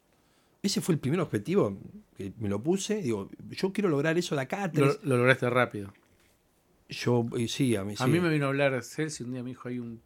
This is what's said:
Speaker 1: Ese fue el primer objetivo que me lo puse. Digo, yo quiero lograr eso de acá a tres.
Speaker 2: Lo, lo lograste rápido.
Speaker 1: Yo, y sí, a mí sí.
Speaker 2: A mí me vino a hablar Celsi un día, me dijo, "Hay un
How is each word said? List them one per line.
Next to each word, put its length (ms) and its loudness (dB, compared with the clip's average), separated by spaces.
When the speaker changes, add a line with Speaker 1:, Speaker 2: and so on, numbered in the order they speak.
Speaker 1:
Ese 180 0
fue 140 2
el 40 2
primer 220 0
objetivo 560 0
que 220 -8
me 100 -4
lo 140 -2
puse. 400 0
Digo, 260 -2
yo 220 -2
quiero 180 2
lograr 260 2
eso 180 -2
de 80 0
acá 220 -6
a 80 -4
tres. 300 4
Speaker 2:
Lo, 80 -2
lo 80 4
lograste 320 6
rápido. 420 0
Speaker 1:
Yo, 380 0
y 120 0
sí, 280 2
a 80 -2
mí 120 -6
sí. 60 -4
Speaker 2:
A 40 2
mí 120 4
me 120 2
vino 160 2
a 20 0
hablar 340 2
Celsi 420 -6
un 80 -8
día, 100 -8
me 80 -10
dijo, 180 -12
"Hay 100 -6
un 280 -10